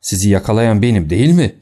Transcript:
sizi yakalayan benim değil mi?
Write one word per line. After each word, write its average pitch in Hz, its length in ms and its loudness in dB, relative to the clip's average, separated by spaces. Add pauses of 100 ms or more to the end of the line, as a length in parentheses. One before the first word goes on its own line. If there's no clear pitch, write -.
sizi 98 280 -2
yakalayan 107 520 0
benim 104 280 0
değil 117 240 2
mi? 156 280 0